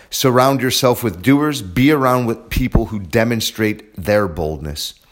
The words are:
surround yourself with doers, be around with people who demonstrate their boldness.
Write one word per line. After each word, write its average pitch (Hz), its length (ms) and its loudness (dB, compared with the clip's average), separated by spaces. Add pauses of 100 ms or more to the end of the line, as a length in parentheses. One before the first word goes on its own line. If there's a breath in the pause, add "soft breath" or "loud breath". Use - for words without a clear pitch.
(100)
surround 131 500 2
yourself 123 440 0
with 90 180 -4
doers, 139 400 2
be 120 300 2
around 127 340 2
with 113 220 -6
people 117 380 0
who 104 120 -8
demonstrate 110 960 -2
their 104 320 0
boldness. 78 680 -6 (180 loud breath)